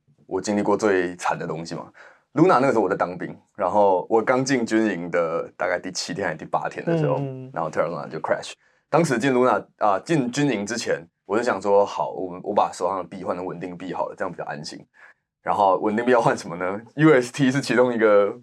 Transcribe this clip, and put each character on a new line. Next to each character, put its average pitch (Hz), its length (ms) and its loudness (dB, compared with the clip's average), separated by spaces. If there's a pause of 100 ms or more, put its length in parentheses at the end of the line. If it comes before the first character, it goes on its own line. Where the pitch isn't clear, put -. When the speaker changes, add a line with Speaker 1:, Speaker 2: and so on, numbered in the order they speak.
(280)
Speaker 1:
我 92 140 -4
经 104 160 -2
历 104 40 0
过 101 140 2
最 92 400 0
惨 82 240 -4
的 85 80 -8
东 82 180 -8
西 85 80 -12
嘛。 64 140 -12 (460)
Luna 156 260 6
那 139 80 4
个 - 0 -
时 120 60 2
候 110 80 4
我 92 80 2
在 98 80 2
当 87 200 -2
兵， 82 160 -10 (220)
然 92 160 0
后 98 380 4
我 113 120 4
刚 127 220 0
进 131 220 0
军 110 220 2
营 87 220 -4
的 82 480 -2
大 90 120 -2
概 90 100 -2
第 90 140 -10
七 - 200 -8
天 92 140 -4
还 80 60 -2
是 76 40 -10
第 85 60 -14
八 - 240 -4
天 - 180 -8
的 170 120 0
时 151 100 0
候， 143 100 0
Speaker 2:
嗯。 131 360 -8
Speaker 1:
然 85 100 -4
后 78 80 -6
Terra 85 160 -2
Luna 73 220 -8
就 80 100 -10
crash。 - 320 -4 (380)
当 160 140 4
时 131 140 0
进 131 160 2
Luna， 123 320 4 (120)
啊， 101 220 2
进 135 300 0
军 143 200 0
营 104 160 -2
之 113 120 -6
前， 82 300 -4 (180)
我 101 120 -2
就 117 40 2
想 110 200 -2
说， 101 240 4
好， - 260 -6
我 90 180 -8
们， 90 140 -12
我 104 100 -6
把 95 200 2
手 90 160 -2
上 95 80 -4
的 90 80 -6
币 92 180 -14
换 101 100 -4
成 90 120 -6
稳 85 120 -8
定 90 200 -10
币 90 160 -10
好 - 160 -4
了， - 80 -14
这 98 80 -4
样 90 40 -6
比 82 80 -12
较 - 60 -10
安 76 200 -10
心。 - 140 -14 (640)
然 90 140 -2
后 95 220 4
稳 107 180 -2
定 117 100 -2
币 127 60 4
要 117 100 6
换 131 160 2
什 95 120 -12
么 85 80 -10
呢 95 240 -6 (140)
？U 156 180 6
S 123 180 4
T 135 180 2
是 135 120 0
其 131 120 -2
中 123 200 4
一 113 40 -2
个 104 460 4